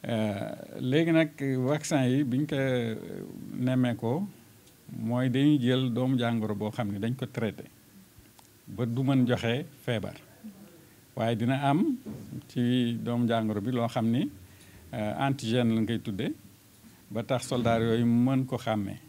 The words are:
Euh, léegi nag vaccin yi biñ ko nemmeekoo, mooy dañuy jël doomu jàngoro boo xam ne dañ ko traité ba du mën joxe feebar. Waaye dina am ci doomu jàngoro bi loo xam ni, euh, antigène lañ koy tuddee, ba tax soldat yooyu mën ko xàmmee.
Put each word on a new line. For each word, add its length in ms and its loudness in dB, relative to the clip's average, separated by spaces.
Euh, 480 -2
léegi 320 2
nag 180 4
vaccin 400 0
yi 160 4
biñ 240 0
ko 80 -4
nemmeekoo, 720 0
mooy 320 0
dañuy 300 4
jël 340 2
doomu 240 2
jàngoro 380 0
boo 160 -4
xam 220 -4
ne 60 -6
dañ 160 -2
ko 100 -6
traité 400 -6
ba 200 -4
du 180 -2
mën 240 4
joxe 380 0
feebar. 320 -4
Waaye 180 0
dina 320 2
am 300 4
ci 560 0
doomu 240 0
jàngoro 320 0
bi 120 -2
loo 180 0
xam 200 0
ni, 200 2
euh, 260 -4
antigène 560 2
lañ 100 2
koy 140 -2
tuddee, 340 -6
ba 120 -4
tax 240 -2
soldat 340 2
yooyu 240 2
mën 400 4
ko 120 -4
xàmmee. 520 -4